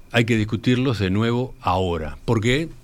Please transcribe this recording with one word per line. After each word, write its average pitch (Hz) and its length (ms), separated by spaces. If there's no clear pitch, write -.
hay 120 100
que 113 140
discutirlos 120 600
de 95 120
nuevo 117 500
ahora? 90 640
¿Por 113 160
qué? 127 300